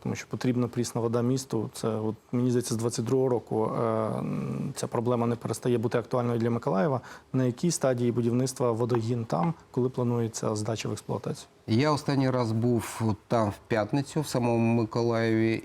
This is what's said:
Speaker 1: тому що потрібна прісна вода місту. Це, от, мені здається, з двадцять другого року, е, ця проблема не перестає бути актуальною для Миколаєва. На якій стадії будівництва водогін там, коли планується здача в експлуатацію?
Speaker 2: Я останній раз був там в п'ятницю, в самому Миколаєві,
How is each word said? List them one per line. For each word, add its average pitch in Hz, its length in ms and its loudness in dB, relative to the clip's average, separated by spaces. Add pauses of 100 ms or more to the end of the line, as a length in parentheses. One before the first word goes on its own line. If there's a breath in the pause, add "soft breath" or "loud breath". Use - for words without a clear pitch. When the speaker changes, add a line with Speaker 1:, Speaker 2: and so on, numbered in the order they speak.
Speaker 1:
тому 117 120 -4
що - 140 -10
потрібна 123 400 0
прісна 120 320 -4
вода 120 220 0
місту. 127 520 -2
Це, - 140 -4
от, 110 260 -2 (180)
мені 123 180 2
здається, 120 240 0
з - 20 0
двадцять 113 280 -2
другого 131 240 2
року, 110 420 0 (120)
е, 110 280 0 (640)
ця - 100 -4
проблема 120 400 0
не 117 100 0
перестає 120 420 -2
бути 120 200 0
актуальною 120 400 -2
для 117 120 0
Миколаєва. 143 500 0 (320 loud breath)
На 131 120 2
якій 127 260 0
стадії 123 420 2
будівництва 123 600 0
водогін 117 520 0
там, 170 300 0 (160)
коли 127 180 0
планується 120 680 -2
здача 110 320 -4
в 113 40 -4
експлуатацію? - 540 -6 (200)
Speaker 2:
Я 123 260 4
останній 135 380 2
раз 123 220 0
був 117 480 0 (280)
там 110 220 2
в - 80 -10 (100)
п'ятницю, 139 520 0
в 143 60 -4
самому 117 560 2
Миколаєві, 113 720 2 (100)